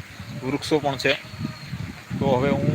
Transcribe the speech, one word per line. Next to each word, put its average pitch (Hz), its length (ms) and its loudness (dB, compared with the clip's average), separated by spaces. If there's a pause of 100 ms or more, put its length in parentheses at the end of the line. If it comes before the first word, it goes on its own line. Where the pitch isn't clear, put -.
(440)
વૃક્ષો 143 360 2
પણ 139 240 0
છે. 139 100 6 (1040)
તો 139 60 2 (120)
હવે 139 120 4
હું 139 260 2